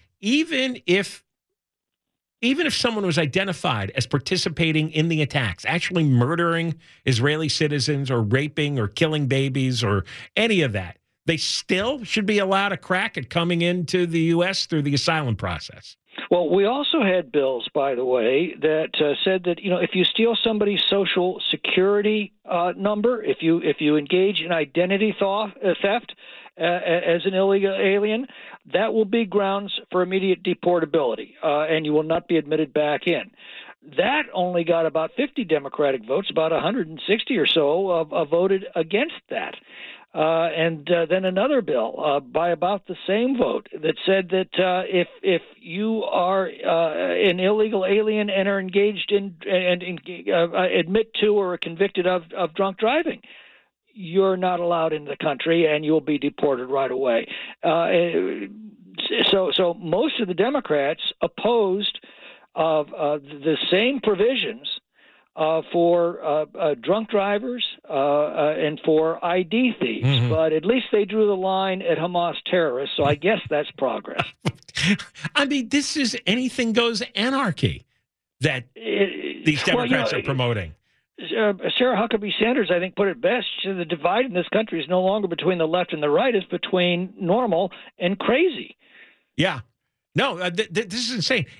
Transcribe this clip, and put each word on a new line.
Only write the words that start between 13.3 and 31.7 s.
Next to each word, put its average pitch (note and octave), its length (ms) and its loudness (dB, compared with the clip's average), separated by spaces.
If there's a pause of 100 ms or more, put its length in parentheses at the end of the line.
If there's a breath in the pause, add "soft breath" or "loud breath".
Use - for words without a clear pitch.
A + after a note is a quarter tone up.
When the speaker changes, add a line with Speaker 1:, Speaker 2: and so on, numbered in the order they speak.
Speaker 1:
coming E3+ 300 0
into F3 440 0
the E3 140 0
U E3 240 4
S F#3+ 240 -2
through D3+ 160 0
the C#3+ 100 0
asylum C#3+ 420 0
process. - 640 -10 (320 loud breath)
Speaker 2:
Well, F3 200 2
we G3 160 4
also C#4 360 0
had F3+ 300 2
bills, C3+ 420 0
by C#3 220 0
the B2+ 100 -2
way, C3 560 2
that, D#3 280 2 (100)
uh, D3 240 2
said F#3+ 220 0
that, F3 180 -2
you F#3+ 80 -2
know, F3+ 60 0
if - 160 -2
you F#3 100 2
steal A3+ 320 2
somebody's G#3 520 0
Social F#3 600 0
Security, G3+ 840 0 (140)
uh, F3+ 300 -2
number, G#3+ 460 0
if - 160 -2
you, E3 240 2
if D#3 160 0
you D3+ 160 2
engage F3+ 460 2
in E3 100 -4
identity F3+ 680 0
tho-, G3+ 320 0 (120)
uh, F#3 180 2
theft, G#3 320 -2 (460 loud breath)
uh, D#3+ 40 -6
a-, E3+ 520 2
as D#3+ 100 -2
an F#3+ 80 -2
illegal G3 420 2
alien, G3+ 520 2 (460 loud breath)
that G#3+ 200 0
will A3 120 2
be A3+ 200 0
grounds G3 540 -2 (120)
for F#3 100 2
immediate F#3 420 0
deportability, D#3+ 920 0 (100)
uh, D3 180 2
and D#3 240 0